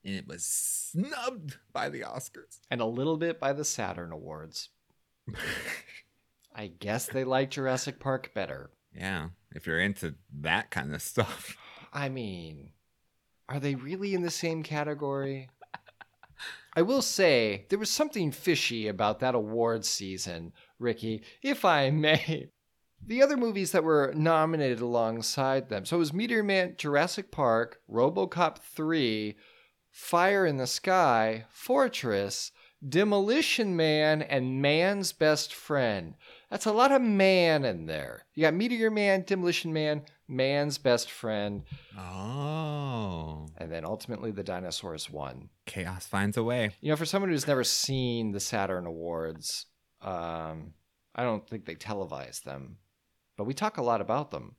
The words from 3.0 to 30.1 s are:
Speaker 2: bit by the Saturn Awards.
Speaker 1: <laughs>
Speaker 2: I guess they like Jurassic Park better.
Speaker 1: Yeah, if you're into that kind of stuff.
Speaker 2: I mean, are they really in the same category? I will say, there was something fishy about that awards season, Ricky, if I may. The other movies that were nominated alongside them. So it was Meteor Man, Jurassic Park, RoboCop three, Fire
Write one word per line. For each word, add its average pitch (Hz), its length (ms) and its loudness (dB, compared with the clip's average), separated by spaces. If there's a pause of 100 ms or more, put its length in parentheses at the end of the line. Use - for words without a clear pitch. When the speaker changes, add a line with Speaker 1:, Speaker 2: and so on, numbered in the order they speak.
Speaker 2:
bit 165 220 -2
by 139 120 0
the 147 120 -4
Saturn 87 480 -4
Awards. 78 560 -12 (580)
Speaker 1:
<laughs> - 40 -12 (1200)
Speaker 2:
I 107 140 -10
guess 101 380 -6
they 131 180 -2
like 131 260 2
Jurassic 131 500 -2
Park 131 340 -4
better. 71 360 -6 (240)
Speaker 1:
Yeah, 90 340 -6 (260)
if - 120 -12
you're 82 140 0
into 92 340 -2 (260)
that 82 300 0
kind 73 240 -4
of 73 80 -6
stuff. - 540 -4 (360)
Speaker 2:
I 143 160 -4
mean, 87 600 -8 (760)
are 139 120 -4
they 139 160 -2
really 190 380 -4
in 180 80 2
the 170 80 0
same 160 320 -2
category? 139 840 -4 (1300)
I 165 60 4
will 254 200 2
say, 117 680 4
there 196 120 0
was 214 100 -2
something 220 400 0
fishy 120 580 0
about 104 320 2
that 127 140 2
awards 113 540 0
season, 90 640 -6 (260)
Ricky, 110 440 -2 (200)
if 269 220 -2
I 139 260 6
may. 151 600 2 (540)
The 233 180 4
other 277 140 6
movies 214 360 0
that 175 100 4
were 147 320 4
nominated 156 680 2
alongside 120 880 0
them. 101 160 -4
So 170 120 -2
it 175 40 4
was 151 120 0
Meteor 220 320 0
Man, 190 320 2
Jurassic 151 560 0
Park, 117 480 2 (100)
RoboCop 170 680 2
three, 120 760 -2 (540)
Fire 190 560 2